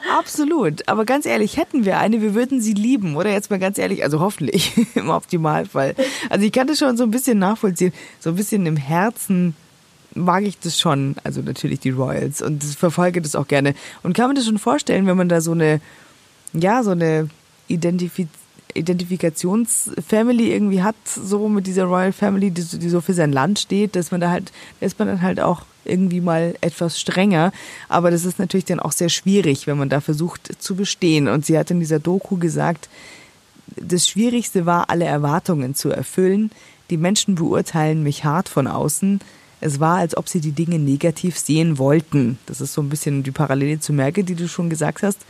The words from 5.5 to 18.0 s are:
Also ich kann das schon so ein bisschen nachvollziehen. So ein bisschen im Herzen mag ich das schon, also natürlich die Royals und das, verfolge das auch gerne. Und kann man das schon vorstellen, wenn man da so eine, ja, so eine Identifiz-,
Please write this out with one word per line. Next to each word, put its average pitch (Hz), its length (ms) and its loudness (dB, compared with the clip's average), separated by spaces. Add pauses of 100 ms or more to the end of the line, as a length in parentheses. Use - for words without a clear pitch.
Also 196 160 2
ich 214 80 2
kann 262 140 2
das 302 120 0
schon 262 200 2
so 247 60 4
ein 220 60 2
bisschen 240 280 2
nachvollziehen. 185 540 0 (280)
So 160 100 -4
ein 170 60 -2
bisschen 202 300 0
im 156 100 0
Herzen 175 760 0 (600)
mag 180 300 2
ich 196 140 -4
das - 200 -6
schon, 139 460 0
also 139 160 -6
natürlich 139 400 -4
die 131 100 -2
Royals 135 520 -2
und 143 200 -4
das, 147 120 -8
verfolge 175 480 0
das 151 120 -6
auch 147 140 -2
gerne. 139 260 2 (280)
Und 180 120 -2
kann 240 120 2
man 277 100 2
das 254 80 0
schon 220 140 0
vorstellen, 240 480 0
wenn 185 100 2
man 180 140 2
da 170 100 4
so 165 120 -2
eine, 156 280 2 (720)
ja, 190 300 2
so 208 80 0
eine 160 400 0 (400)
Identifiz-, 175 580 -2 (1000)